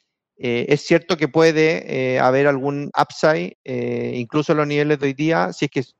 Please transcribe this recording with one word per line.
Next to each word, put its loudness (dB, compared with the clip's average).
Eh, -2
es 2
cierto 0
que -2
puede, 2
eh, 0
haber 4
algún -2
upside, -2
eh, -6
incluso -2
en 0
los 0
niveles 0
de -2
hoy -2
día, 0
si -4
es -4
que -4